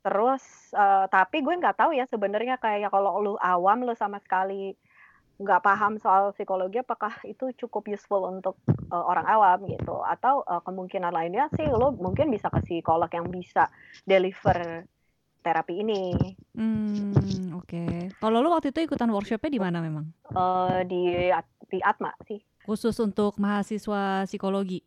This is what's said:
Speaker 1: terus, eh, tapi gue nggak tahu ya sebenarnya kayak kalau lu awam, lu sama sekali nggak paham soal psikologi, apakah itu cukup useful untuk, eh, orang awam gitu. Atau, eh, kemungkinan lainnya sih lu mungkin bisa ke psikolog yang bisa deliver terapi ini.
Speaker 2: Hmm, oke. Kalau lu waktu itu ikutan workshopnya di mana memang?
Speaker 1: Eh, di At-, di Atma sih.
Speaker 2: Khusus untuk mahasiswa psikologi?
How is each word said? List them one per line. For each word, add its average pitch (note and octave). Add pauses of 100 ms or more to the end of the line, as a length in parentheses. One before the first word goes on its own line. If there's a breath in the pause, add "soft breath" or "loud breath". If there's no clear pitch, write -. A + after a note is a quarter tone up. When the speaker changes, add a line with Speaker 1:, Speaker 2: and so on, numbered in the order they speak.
Speaker 1:
terus, A3 (280)
eh, G3
tapi F#3+
gue C4+
nggak F4
tahu D4
ya C4
sebenarnya A3
kayak G#3
kalau G3
lu G#3
awam, F#3
lu A#3+
sama G3+
sekali G3 (640 soft breath)
nggak G3
paham G#3
soal G3
psikologi, F#3+
apakah A3 (100)
itu A3
cukup G#3+
useful G3+
untuk, F#3 (140)
eh, -
orang F3+
awam G3
gitu. -
Atau, C4
eh, F3
kemungkinan F#3
lainnya F3
sih -
lu B3+
mungkin G3
bisa G#3
ke -
psikolog E3
yang E3+
bisa F3+ (400 loud breath)
deliver F3+ (580)
terapi E3+
ini. F#3+ (220)
Speaker 2:
Hmm, G3+
oke. E3+
Kalau A3+
lu D4+
waktu C#4
itu D#4+
ikutan C#4+
workshopnya G#3+
di C#4+
mana F3
memang? D#3 (160)
Speaker 1:
Eh, F#3
di F3+ (260)
At-, -
di F#3+
Atma F#3 (140)
sih. G#3+ (240)
Speaker 2:
Khusus G#3+
untuk G#3
mahasiswa G3+
psikologi? F#3+